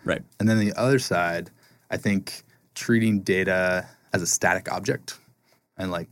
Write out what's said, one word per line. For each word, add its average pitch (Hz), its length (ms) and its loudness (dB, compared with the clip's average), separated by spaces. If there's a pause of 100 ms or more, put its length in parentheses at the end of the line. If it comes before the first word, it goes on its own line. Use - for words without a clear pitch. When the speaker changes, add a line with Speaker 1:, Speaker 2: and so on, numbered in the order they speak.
Speaker 1:
Right. - 180 -2 (180)
Speaker 2:
And 107 80 4
then 110 100 4
the 104 160 2
other 131 240 4
side, 87 520 -2 (420)
I - 40 -4
think - 460 -2 (320)
treating 113 460 2
data 92 680 0 (260)
as 95 80 -2
a 85 60 -4
static 92 460 0
object - 460 -6 (600)
and, 92 140 -6
like, 85 200 -6